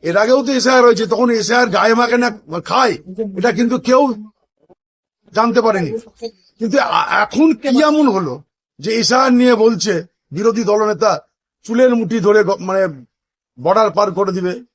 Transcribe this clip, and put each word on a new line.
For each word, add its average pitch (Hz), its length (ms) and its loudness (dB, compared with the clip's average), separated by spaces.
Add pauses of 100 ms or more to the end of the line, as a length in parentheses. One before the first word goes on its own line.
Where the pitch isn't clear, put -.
এর 165 140 -2
আগেও 240 300 2
তো 277 60 -2
এসআইআর 254 320 4
হয়েছে, 226 220 2
তখন 226 240 0
এসআইআর 233 360 0
গায়ে 208 280 2
মাখে 240 240 0
না 214 460 -4
খায়, 233 320 0 (420)
এটা 220 140 0
কিন্তু 240 260 0
কেউ 254 360 0 (1200)
জানতে 233 260 0
পারেনি। 208 300 -2 (680)
কিন্তু 226 200 -2
আ-, 180 440 0
এখন 311 320 2
কি 277 280 0
এমন 302 260 2
হলো 160 340 -4 (360)
যে 185 160 -6
এসআইআর 247 380 0
নিয়ে 247 220 4
বলছে 208 500 0 (260)
বিরোধী 214 340 -2
দলনেতা 208 560 0 (420)
চুলের 240 320 2
মুঠি 226 260 -2
ধরে 208 240 2
গ-, 190 160 -2
মানে, 185 440 -4 (560)
বর্ডার 196 300 2
পার 202 220 0
করে 196 200 -2
দিবে 180 280 -4 (140)